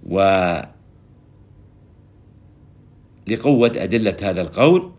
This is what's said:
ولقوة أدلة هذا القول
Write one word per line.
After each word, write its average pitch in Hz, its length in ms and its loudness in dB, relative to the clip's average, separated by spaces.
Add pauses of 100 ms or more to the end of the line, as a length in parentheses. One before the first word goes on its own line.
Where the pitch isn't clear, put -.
ولقوة 95 640 0 (3000)
أدلة 101 460 -2
هذا 92 180 -4
القول 156 580 2